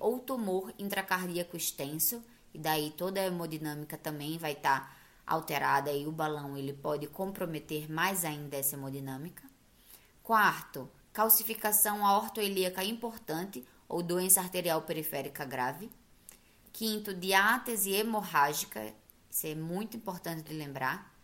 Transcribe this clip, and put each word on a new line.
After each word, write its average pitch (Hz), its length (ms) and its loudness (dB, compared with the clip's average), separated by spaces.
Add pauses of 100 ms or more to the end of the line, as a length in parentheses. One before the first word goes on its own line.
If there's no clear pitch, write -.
ou 240 180 2
tumor 196 600 -2
intracardíaco 185 800 -2
extenso, 160 680 -2 (300)
e 160 40 -12
daí 156 320 0
toda 190 300 -2
a 190 60 2
hemodinâmica 156 720 -4
também 151 400 -6
vai 156 160 -2
tá 135 360 2 (360)
alterada 143 680 2
e 143 140 0
o 156 60 -4
balão, 151 440 -2
ele 139 160 -4
pode 147 340 -2
comprometer 156 840 -4
mais 175 340 0
ainda 147 320 -4
essa 139 180 0
hemodinâmica. 135 680 -8 (800)
Quarto, 185 680 4 (240)
calcificação 214 920 4
aortoilíaca 196 800 2
importante 220 840 -6 (220)
ou 175 140 -2
doença 180 380 4
arterial 175 420 0
periférica 151 640 -4
grave. 135 460 -2 (840)
Quinto, 214 420 -2
diátese 196 760 4
hemorrágica, 165 1000 2 (380)
isso - 160 -4
é 156 80 -4
muito 180 420 -4
importante 170 460 -6
de 156 120 -10
lembrar. 139 580 -4 (120)